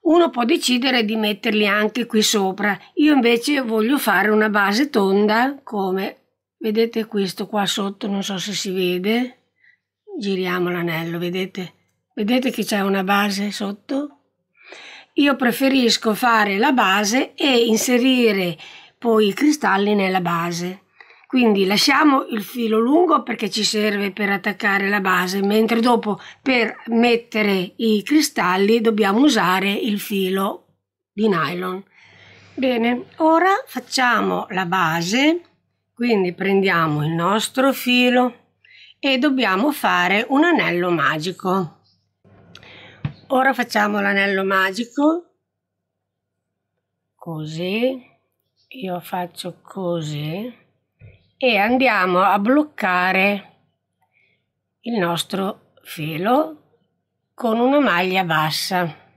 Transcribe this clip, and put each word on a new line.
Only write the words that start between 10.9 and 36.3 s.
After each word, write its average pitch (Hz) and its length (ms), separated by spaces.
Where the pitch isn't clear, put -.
vedete? 180 560
Vedete 247 380
che 233 120
c'è 202 180
una 196 220
base 202 480
sotto? 269 680
Io 285 220
preferisco 247 800
fare 208 460
la 277 120
base 208 640
e 254 320
inserire 226 880
poi 220 300
i 196 40
cristalli 208 640
nella 190 260
base. 175 600
Quindi 214 400
lasciamo 269 640
il 214 160
filo 220 360
lungo 302 440
perché 214 260
ci 208 160
serve 202 460
per 202 180
attaccare 196 580
la 202 140
base, 185 400
mentre 220 400
dopo 220 360
per 233 460
mettere 226 920
i 220 260
cristalli 208 760
dobbiamo 214 400
usare 196 500
il 208 300
filo 196 680
di 214 160
nylon. 180 560
Bene, 247 540
ora 330 340
facciamo 220 840
la 190 160
base, 185 760
quindi 202 400